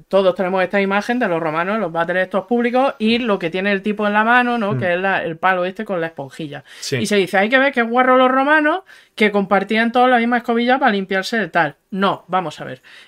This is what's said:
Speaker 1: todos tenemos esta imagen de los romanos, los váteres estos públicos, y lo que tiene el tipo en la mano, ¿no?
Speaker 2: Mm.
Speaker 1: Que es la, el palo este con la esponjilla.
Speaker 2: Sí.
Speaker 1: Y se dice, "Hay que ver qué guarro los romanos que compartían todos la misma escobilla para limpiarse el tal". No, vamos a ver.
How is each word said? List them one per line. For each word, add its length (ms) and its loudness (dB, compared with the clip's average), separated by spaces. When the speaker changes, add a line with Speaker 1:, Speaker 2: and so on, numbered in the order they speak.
Speaker 1:
todos 260 2
tenemos 280 -2
esta 200 0
imagen 360 -2
de 100 0
los 120 0
romanos, 380 -2
los 120 -4
váteres 340 -2
estos 200 -4
públicos, 540 0
y 220 2
lo 180 0
que 100 -4
tiene 240 -2
el 80 -2
tipo 260 -4
en 60 0
la 120 2
mano, 340 2
¿no? 160 -2
Speaker 2:
Mm. 60 -4
Speaker 1:
Que 140 0
es 60 -2
la, 240 -2
el 140 -6
palo 260 0
este 220 -6
con 140 -4
la 80 -4
esponjilla. 540 -12
Speaker 2:
Sí. 160 -6
Speaker 1:
Y 100 -2
se 100 0
dice, 220 0
"Hay 100 2
que 120 2
ver 120 2
qué 100 0
guarro 360 2
los 120 4
romanos 500 2
que 160 2
compartían 640 0
todos 180 4
la 80 4
misma 200 0
escobilla 400 0
para 140 2
limpiarse 460 -2
el 120 -4
tal". 260 0
No, 380 -2
vamos 320 -4
a 40 -12
ver. 180 -14